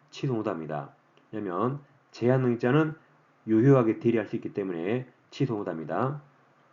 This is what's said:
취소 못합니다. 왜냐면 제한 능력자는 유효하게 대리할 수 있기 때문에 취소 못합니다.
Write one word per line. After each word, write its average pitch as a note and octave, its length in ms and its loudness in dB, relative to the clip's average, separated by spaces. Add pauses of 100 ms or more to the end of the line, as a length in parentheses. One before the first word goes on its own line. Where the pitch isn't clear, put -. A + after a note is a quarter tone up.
취소 C3+ 240 -4
못합니다. D#2+ 560 -4 (420)
왜냐면 G#2+ 480 -2 (320)
제한 B2+ 300 2
능력자는 B2+ 520 2 (540)
유효하게 A2+ 520 6
대리할 A2+ 280 0
수 - 100 -8
있기 - 160 -8
때문에 G2 520 -4 (240)
취소 C#3 260 -2
못합니다. F#2+ 680 -4 (520)